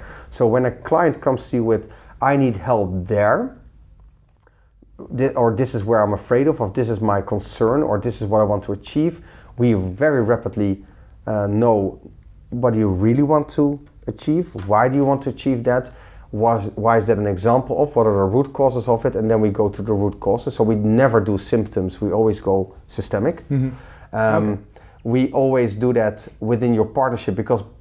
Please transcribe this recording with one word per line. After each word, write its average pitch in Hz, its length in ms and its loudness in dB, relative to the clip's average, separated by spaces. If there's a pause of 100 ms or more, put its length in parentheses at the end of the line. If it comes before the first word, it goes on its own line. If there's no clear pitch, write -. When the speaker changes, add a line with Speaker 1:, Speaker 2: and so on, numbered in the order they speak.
(300)
Speaker 1:
So - 160 0
when 123 200 2
a 120 40 -2
client 160 500 0
comes - 300 -2
to 131 60 -2
you 117 80 0
with, 113 260 0 (300)
"I 139 160 2
need 131 200 2
help 101 340 -2 (180)
there," 110 480 0 (1600)
thi-, 131 180 -2
or, 117 200 2
"This 123 200 -2
is 104 100 -6
where 110 180 2
I'm 104 100 0
afraid 123 340 0
of," 156 140 0
or, 110 100 -2
"This 117 180 -2
is 107 120 -4
my 101 220 0
concern," 113 600 -2
or, 104 160 0
"This 110 240 -6
is 104 60 -4
what 107 120 2
I 107 40 4
want 101 200 -2
to - 80 -6
achieve," 160 480 -4 (380)
we 120 160 4
very 107 480 0
rapidly, 101 640 -2 (420)
uh, 107 200 -2
know, 104 520 2 (520)
"What 120 240 0
do 110 40 0
you 107 100 2
really 110 340 2
want 147 280 2
to 143 300 0 (260)
achieve? 170 480 -4 (140)
Why 107 200 4
do 131 80 -2
you 139 80 2
want 135 180 0
to 135 80 -6
achieve 123 340 -4
that? 127 260 0 (400)
Why, 113 280 2 (180)
why 113 200 2
is 104 120 2
that 110 100 2
an 104 80 0
example 117 560 0
of? 147 120 -2
What 117 120 4
are 107 80 4
the 98 100 2 (120)
root 139 160 0
causes 123 360 0
of 117 160 0
it?" 127 120 -2
And 110 140 0
then 110 100 4
we 104 100 2
go 104 180 0
to 101 140 -8
the 98 100 -2
root 101 280 -2
causes. 117 340 -2
So 117 100 2
we 110 120 2
never 110 440 4
do 101 180 0
symptoms. - 640 -2
We 104 120 -2
always 107 280 2
go 95 340 -2 (120)
systemic. 110 640 -4
Speaker 2:
Mm-hmm. 131 200 -2 (460)
Speaker 1:
Um, 107 340 2
Speaker 2:
Okay. 101 100 -2 (460)
Speaker 1:
we 127 280 0
always 131 440 2
do 123 180 2
that 110 340 -2 (120)
within 117 340 0
your 110 100 4
partnership 120 500 -2
because 107 300 -2 (160)